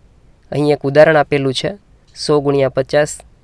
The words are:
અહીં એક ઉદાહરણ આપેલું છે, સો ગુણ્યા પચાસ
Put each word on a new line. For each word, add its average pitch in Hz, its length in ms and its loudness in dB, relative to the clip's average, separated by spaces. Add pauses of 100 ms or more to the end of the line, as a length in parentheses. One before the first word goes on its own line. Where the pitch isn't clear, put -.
(520)
અહીં 147 220 0
એક - 100 -10
ઉદાહરણ 151 320 4
આપેલું 139 360 -2
છે, - 180 -6 (460)
સો 147 240 -2
ગુણ્યા 139 360 -2
પચાસ 147 340 -2 (340)